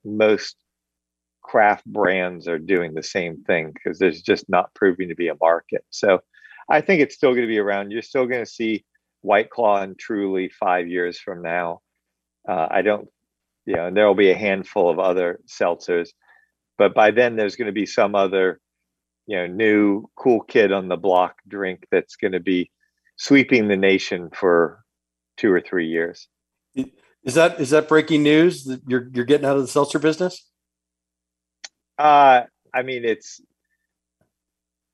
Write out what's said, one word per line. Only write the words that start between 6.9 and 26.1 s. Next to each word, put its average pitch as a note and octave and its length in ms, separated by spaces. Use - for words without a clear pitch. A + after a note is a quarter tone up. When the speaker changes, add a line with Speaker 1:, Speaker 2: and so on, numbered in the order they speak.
Speaker 1:
it's - 140
still C3 180
gonna A#2+ 140
be A2 120
around. G2+ 320
You're A2+ 120
still B2+ 240
gonna A#2+ 180
see A2 400
White G#2 280
Claw G#2 320
and F#2+ 160
Truly F#2+ 520
five F2+ 380
years F2 320
from F2+ 220
now. E2+ 400
Uh, E2 220
I G2 140
don't, G#2 260
you G2 100
know, E2 120
and F#2 100
there G#2+ 100
will G2 80
be G2 160
a F2 60
handful G2 520
of E2 100
other F2+ 480
seltzers, F2 640
but G2 160
by G#2+ 180
then A#2+ 240
there's G#2+ 200
gonna A2 160
be G2 140
some G#2 300
other, F#2+ 440
you G#2 100
know, F2+ 100
new G#2 680
cool A#2+ 260
kid G#2 300
on F#2+ 160
the F2+ 100
block F2+ 400
drink F#2+ 440
that's - 240
gonna F#2 240
be F2+ 320
sweeping B2+ 500
the G2+ 100
nation F#2+ 540
for E2+ 520
two G#2+ 140
or F2 100
three F2 260
years. E2 400